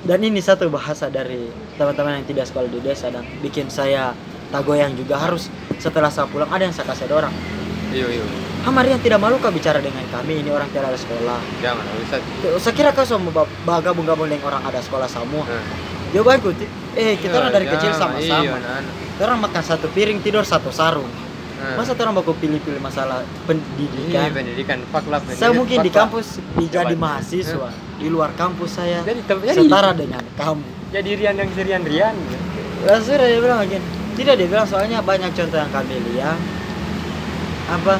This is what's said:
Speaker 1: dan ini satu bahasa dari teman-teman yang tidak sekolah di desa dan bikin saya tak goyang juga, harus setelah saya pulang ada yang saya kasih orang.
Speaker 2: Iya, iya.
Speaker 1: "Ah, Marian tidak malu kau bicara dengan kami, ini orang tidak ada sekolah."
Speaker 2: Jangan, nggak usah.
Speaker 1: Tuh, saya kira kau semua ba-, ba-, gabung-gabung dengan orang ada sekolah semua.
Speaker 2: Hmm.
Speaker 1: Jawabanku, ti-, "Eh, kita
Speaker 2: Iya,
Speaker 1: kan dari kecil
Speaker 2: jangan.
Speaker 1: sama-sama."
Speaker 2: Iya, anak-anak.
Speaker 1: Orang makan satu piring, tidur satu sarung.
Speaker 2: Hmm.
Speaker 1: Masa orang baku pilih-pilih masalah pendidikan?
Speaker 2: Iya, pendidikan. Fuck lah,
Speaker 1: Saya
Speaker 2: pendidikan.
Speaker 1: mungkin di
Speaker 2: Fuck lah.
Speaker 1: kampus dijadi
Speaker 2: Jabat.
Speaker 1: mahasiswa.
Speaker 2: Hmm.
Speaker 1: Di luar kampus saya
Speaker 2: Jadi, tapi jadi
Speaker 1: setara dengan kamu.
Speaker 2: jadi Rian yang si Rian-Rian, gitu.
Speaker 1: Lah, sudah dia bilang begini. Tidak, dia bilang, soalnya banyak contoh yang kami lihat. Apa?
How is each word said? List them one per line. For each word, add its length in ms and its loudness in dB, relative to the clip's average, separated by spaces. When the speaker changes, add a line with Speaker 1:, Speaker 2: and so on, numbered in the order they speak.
Speaker 1:
dan 160 4
ini 200 2
satu 280 4
bahasa 400 -2
dari 400 -4
teman-teman 440 0
yang 80 -8
tidak 200 -2
sekolah 200 -2
di 120 -4
desa 280 -2
dan 160 -6
bikin 280 -4
saya 440 0
tak 120 -2
goyang 320 2
juga, 240 -2
harus 320 -2
setelah 280 2
saya 200 0
pulang 200 -2
ada 160 0
yang 80 0
saya 200 -6
kasih 200 -4
orang. 200 2
Speaker 2:
Iya, 160 0
iya. 160 -2
Speaker 1:
"Ah, 80 0
Marian 280 4
tidak 200 6
malu 200 4
kau 120 2
bicara 280 2
dengan 320 -4
kami, 320 -2
ini 80 -2
orang 200 0
tidak 200 -2
ada 80 -4
sekolah." 400 -4
Speaker 2:
Jangan, 240 -2
nggak 200 -6
usah. 160 -2
Speaker 1:
Tuh, 160 2
saya 160 0
kira 160 6
kau 120 2
semua 280 0
ba-, 200 2
ba-, 160 2
gabung-gabung 480 0
dengan 240 -2
orang 120 -2
ada 160 -4
sekolah 280 -4
semua. 400 -4
Speaker 2:
Hmm. 160 -4
Speaker 1:
Jawabanku, 400 6
ti-, 160 -6
"Eh, 160 2
kita 160 -4
Speaker 2:
Iya, 160 4
Speaker 1:
kan 80 2
dari 160 4
kecil 200 2
Speaker 2:
jangan. 200 0
Speaker 1:
sama-sama." 320 0
Speaker 2:
Iya, 160 0
anak-anak. 340 -6
Speaker 1:
Orang 160 2
makan 240 -2
satu 320 -2
piring, 240 2
tidur 240 2
satu 240 0
sarung. 400 0
Speaker 2:
Hmm. 240 -4
Speaker 1:
Masa 160 -2
orang 180 0
baku 220 2
pilih-pilih 480 -2
masalah 400 -4
pendidikan? 800 0
Speaker 2:
Iya, 80 -4
pendidikan. 420 -4
Fuck 160 -2
lah, 160 -2
Speaker 1:
Saya 260 2
Speaker 2:
pendidikan. 60 6
Speaker 1:
mungkin 240 2
di 80 4
Speaker 2:
Fuck 80 2
lah. 80 8
Speaker 1:
kampus 240 -2
dijadi 340 0
Speaker 2:
Jabat. 60 -2
Speaker 1:
mahasiswa. 720 -2
Speaker 2:
Hmm. 120 -12
Speaker 1:
Di 160 -4
luar 240 2
kampus 400 -2
saya 320 0
Speaker 2:
Jadi, 160 -2
tapi 240 0
jadi 160 4
Speaker 1:
setara 320 8
dengan 240 -4
kamu. 320 -2
Speaker 2:
jadi 240 -2
Rian 240 2
yang 160 0
si 80 -2
Rian-Rian, 480 2
gitu. 240 -4
Speaker 1:
Lah, 160 6
sudah 240 4
dia 160 6
bilang 240 4
begini. 240 -2
Tidak, 160 6
dia 160 4
bilang, 160 4
soalnya 320 0
banyak 320 0
contoh 240 -2
yang 160 0
kami 240 -2
lihat. 240 0
Apa? 280 2